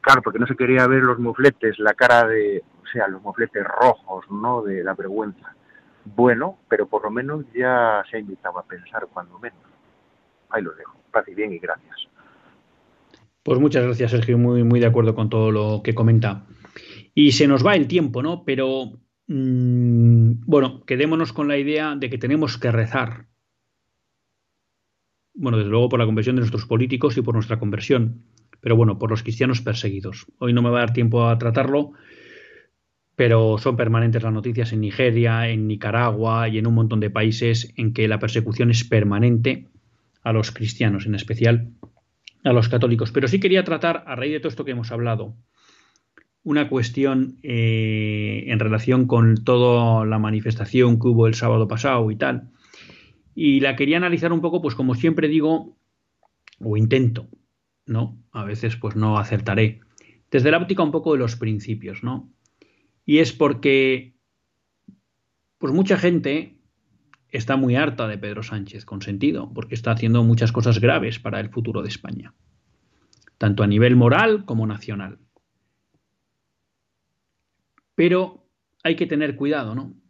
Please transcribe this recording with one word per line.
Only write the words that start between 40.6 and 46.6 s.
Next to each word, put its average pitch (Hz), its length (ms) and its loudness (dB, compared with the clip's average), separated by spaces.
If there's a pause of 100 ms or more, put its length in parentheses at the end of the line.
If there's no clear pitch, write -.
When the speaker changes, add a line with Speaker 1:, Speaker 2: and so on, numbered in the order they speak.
Speaker 2:
en 107 80 -2
especial 113 560 0 (760)
a 135 80 4
los 117 160 4
católicos. 117 440 0
Pero 135 160 0
sí 190 120 0
quería 190 240 2
tratar, 165 420 -2
a 135 100 -10
raíz 135 160 -6
de 151 80 -6
todo 160 80 -6
esto 139 180 -10
que 135 60 -8
hemos 120 200 -8
hablado, 113 440 -6 (1040)
una 147 260 -2